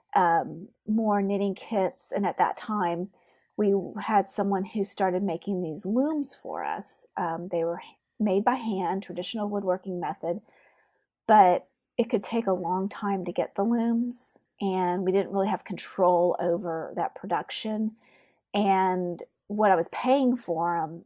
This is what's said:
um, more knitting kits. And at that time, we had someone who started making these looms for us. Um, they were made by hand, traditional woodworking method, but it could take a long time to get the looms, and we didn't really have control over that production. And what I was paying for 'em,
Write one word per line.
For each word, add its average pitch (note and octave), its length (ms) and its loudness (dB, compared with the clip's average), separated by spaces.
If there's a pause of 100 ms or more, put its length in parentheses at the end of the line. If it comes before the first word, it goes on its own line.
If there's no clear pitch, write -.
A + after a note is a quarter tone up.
(160)
um, E3 520 2 (200)
more G#3+ 340 2
knitting G3 340 0
kits. - 600 -4
And G3+ 100 0
at F3 120 -2
that - 200 0
time, F#3 520 -4 (480)
we G#3 160 4 (280)
had G3 280 0
someone G3 340 -2
who G3+ 200 -4
started F#3+ 400 -2
making F#3+ 380 -4
these D#3+ 240 -8
looms C#4 560 -2
for - 220 -8
us. - 420 -8 (120)
Um, E3+ 340 -4
they E3+ 120 -2
were E3+ 180 -4 (380)
made G#3 260 2
by B3 100 2
hand, F#3+ 480 -4
traditional F#3+ 460 -8
woodworking F#3+ 500 -4
method, E3+ 420 -6 (840)
but G3 400 8 (300)
it A3+ 120 0
could G#3 140 0
take A#3 240 -4
a F#3+ 60 4
long F#3 340 -2
time G3 380 -4
to F3 60 -6
get - 240 -4
the G3+ 80 0
looms, A#3 760 0 (240)
and F#3 420 0
we F#3 80 2
didn't F#3 200 2
really G3 160 2
have F#3+ 160 -2
control F3+ 760 2
over E3+ 560 -2
that E3+ 200 -4
production. G#3+ 800 -4 (580)
And F#3 680 2 (240)
what G#3 240 4
I F#3 40 6
was E3+ 140 2
paying B3+ 460 2
for F3 400 -2
'em, D#3+ 300 -6